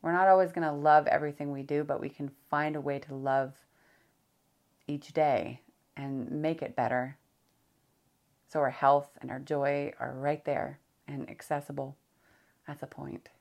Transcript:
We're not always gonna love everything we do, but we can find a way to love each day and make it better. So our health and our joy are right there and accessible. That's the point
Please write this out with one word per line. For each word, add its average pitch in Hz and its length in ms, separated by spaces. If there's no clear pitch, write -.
We're 175 180
not 190 80
always 190 240
gonna 160 240
love 151 320
everything 147 440
we 139 120
do, 147 200
but 147 180
we - 80
can 143 200
find 151 260
a 147 60
way 139 180
to 139 160
love 135 380
each 147 260
day 131 480
and 135 320
make 156 320
it - 140
better. 127 420
So - 120
our 139 100
health 143 400
and 127 100
our 131 80
joy 143 600
are - 140
right 143 320
there 143 340
and 143 220
accessible. 143 680
That's 147 140
the 143 60
point - 420